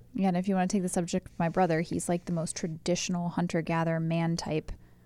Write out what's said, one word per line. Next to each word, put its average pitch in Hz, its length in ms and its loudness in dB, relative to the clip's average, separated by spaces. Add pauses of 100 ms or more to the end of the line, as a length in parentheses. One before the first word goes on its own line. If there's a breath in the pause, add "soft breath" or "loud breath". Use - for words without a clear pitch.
(140)
Yeah, 190 140 2
and 175 80 2
if 185 100 -2
you 202 80 2
wanna 185 140 2
take 190 140 0
the 180 80 -2
subject 180 380 -2
of - 100 -8
my 165 100 2
brother, 165 320 4
he's, 170 260 -2
like, 175 200 0
the 175 60 -2
most 165 220 -2
traditional 175 760 -2
hunter-gatherer 165 720 0
man 165 360 2
type - 340 -4 (360 soft breath)